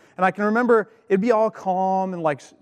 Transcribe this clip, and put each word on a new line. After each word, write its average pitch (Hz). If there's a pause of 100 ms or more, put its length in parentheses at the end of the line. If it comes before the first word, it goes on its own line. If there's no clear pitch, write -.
(160)
And 185
I 190
can 208
remember 226 (160)
it'd 190
be 233
all 220
calm 190
and, 170
like, 147
s-, -